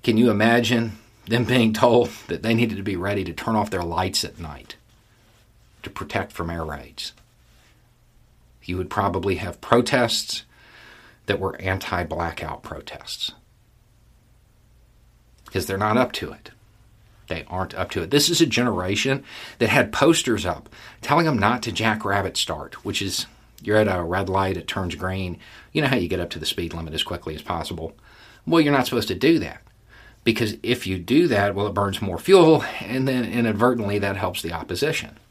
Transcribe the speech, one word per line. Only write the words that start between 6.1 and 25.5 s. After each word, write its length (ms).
from 180
air 140
raids? 480
You 140
would 120
probably 460
have 240
protests 840
that 120
were 220
anti-blackout 1040
protests, 640
'cause 200
they're 120
not 180
up 140
to 220
it. 180
They 200
aren't 260
up 180
to 100
it. 80
This 180
is 120
a 60
generation 760
that 80
had 240
posters 520
up 240
telling 260
them 120
not 240
to 80
jackrabbit 680
start, 480
which 160
is, 260
you're 140
at 100
a 160
red 260
light, 280
it 100
turns 300
green. 420